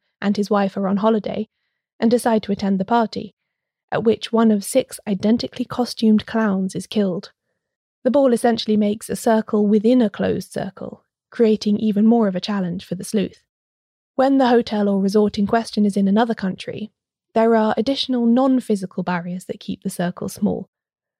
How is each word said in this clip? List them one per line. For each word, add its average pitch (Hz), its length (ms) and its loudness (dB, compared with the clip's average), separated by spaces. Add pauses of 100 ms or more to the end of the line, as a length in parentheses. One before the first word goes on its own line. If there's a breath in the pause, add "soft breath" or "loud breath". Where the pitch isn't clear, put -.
(220)
and 202 160 0
his 202 120 -2
wife 202 280 0
are 196 100 -2
on 196 100 0
holiday 214 500 -2 (520)
and 226 120 2
decide 226 320 2
to - 80 -4
attend 196 280 -2
the 190 60 -4
party, 220 480 -2 (580)
at 220 120 -2
which 220 280 0
one 226 200 4
of 202 120 0
six - 440 -2
identically 214 580 -2
costumed 220 600 0
clowns 196 500 -2
is 185 100 -10
killed. 190 460 -4 (720)
The 247 80 2
ball 269 220 4
essentially 220 440 2
makes 208 320 -2
a - 60 -6
circle 220 500 0
within 220 360 4
a 214 80 2
closed 190 420 -4
circle, - 520 -10 (280)
creating 214 480 2
even 214 260 2
more 226 220 4
of 185 80 -2
a 180 60 -6
challenge 190 440 -6
for 185 100 -8
the 196 80 -8
sleuth. - 400 -4 (720)
When 269 220 2
the 262 120 4
hotel 226 380 2
or 196 140 0
resort 208 380 2
in 202 80 0
question 220 380 0
is 202 120 0
in 196 100 2
another 220 280 2
country, - 560 -8 (420)
there 226 220 4
are 220 200 2
additional 254 500 -2
non-physical 233 800 0
barriers 180 420 -6
that - 140 -10
keep - 240 -10
the 196 60 -6
circle 180 400 -6
small, - 400 -4 (500)